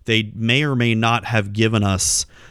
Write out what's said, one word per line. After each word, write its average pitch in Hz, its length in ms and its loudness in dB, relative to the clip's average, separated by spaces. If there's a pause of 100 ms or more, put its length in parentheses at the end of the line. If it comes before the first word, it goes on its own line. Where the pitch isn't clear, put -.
they 110 280 0
may 117 300 0
or 143 100 -2
may 120 200 2
not 113 320 0
have 104 260 -2
given 110 320 2
us - 420 -2 (240)